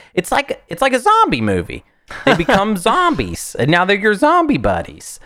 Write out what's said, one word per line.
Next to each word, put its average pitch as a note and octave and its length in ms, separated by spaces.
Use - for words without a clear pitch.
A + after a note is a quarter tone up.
It's - 180
like, C#4 360
it's E3+ 160
like C4+ 100
a B3 60
zombie F#4+ 420
movie. F#2+ 420
They B3+ 100
become F#3+ 420
<laughs> - 0
zombies, A3 800
and C3 140
now F3 140
they're G3+ 120
your G#3 160
zombie D4 460
buddies. - 680